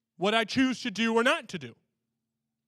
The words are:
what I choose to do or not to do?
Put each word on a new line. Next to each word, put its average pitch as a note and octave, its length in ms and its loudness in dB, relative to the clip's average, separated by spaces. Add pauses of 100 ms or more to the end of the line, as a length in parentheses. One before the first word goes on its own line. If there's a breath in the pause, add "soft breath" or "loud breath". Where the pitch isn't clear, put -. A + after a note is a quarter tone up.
(180)
what G3 160 0
I A3+ 120 2
choose B3+ 360 0
to B3 100 -6
do A3+ 220 0
or A3+ 100 4
not C#4 260 0
to F3+ 100 -10
do? A#2+ 160 -14 (920)